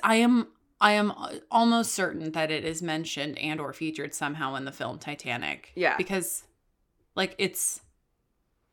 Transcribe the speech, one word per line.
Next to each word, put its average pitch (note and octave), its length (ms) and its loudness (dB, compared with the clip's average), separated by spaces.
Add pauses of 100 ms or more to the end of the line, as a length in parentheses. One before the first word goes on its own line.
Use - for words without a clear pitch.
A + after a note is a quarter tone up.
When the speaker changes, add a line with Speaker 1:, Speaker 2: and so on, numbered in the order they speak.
Speaker 1:
I A3 120 6
am, A#3 340 6 (320)
I G#3 100 8
am G#3 200 4
a-, - 280 -8 (100)
almost A#3 440 4
certain E3 400 -2
that D#3 180 0
it D3+ 140 -2
is D#3+ 160 -4
mentioned D#3 560 -4
and D#3 240 -4
or C#3 100 -6
featured D#3 420 -6
somehow C#3+ 420 -4
in C3 100 -6
the C3+ 80 -10
film C3 260 -6
Titanic. B2 760 -8
Speaker 2:
Yeah. F3 220 2
Speaker 1:
Because, F3 480 -2 (720)
like, F#3+ 220 -2
it's, - 420 -2 (920)